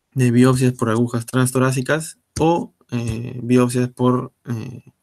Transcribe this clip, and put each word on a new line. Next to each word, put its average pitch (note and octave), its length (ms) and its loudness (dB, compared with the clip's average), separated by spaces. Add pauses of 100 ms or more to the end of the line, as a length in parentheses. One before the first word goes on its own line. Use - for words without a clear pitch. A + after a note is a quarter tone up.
(140)
de B2+ 180 2
biopsias B2+ 400 4
por A#2+ 180 -2
agujas A#2 360 0
transtorácicas C3 920 -2 (220)
o, E3 340 0 (180)
eh, A#2+ 520 -6
biopsias B2 460 2
por, B2 420 -2 (140)
eh, A#2 400 -10 (180)